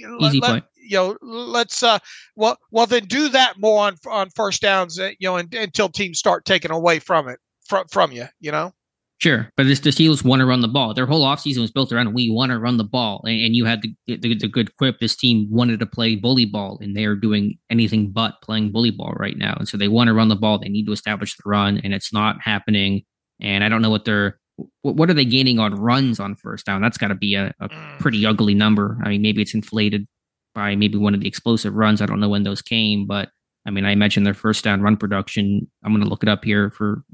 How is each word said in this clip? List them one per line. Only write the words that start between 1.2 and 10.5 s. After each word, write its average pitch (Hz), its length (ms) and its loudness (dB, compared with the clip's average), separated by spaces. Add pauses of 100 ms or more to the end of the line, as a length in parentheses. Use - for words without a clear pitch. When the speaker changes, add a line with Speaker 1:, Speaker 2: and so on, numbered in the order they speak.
Speaker 1:
let's, 233 600 -6
uh, 226 160 4 (360)
well, 220 240 0 (120)
well, 226 160 2
then 233 180 0
do 269 240 -2
that 247 320 2
more 208 260 4
on, 190 100 -2 (140)
on 196 200 -2
first 202 320 -4
downs, 185 360 0
uh, 190 200 -4
you 185 100 -4
know, 185 80 -2
un-, 175 160 -6
until 214 380 -2
teams 175 280 -6
start 180 280 0
taking 170 240 0
away 165 280 2
from 151 300 -2
it, 123 100 -12 (300)
fr-, 196 120 0 (100)
from 180 200 2
you, 123 160 -12 (140)
you 151 100 -10
know? 156 220 -4 (460)
Speaker 2:
Sure, 117 380 2
but 135 100 2
this, 135 140 4
the 147 100 2
Steelers 156 340 4
wanna 131 220 6
run 127 160 2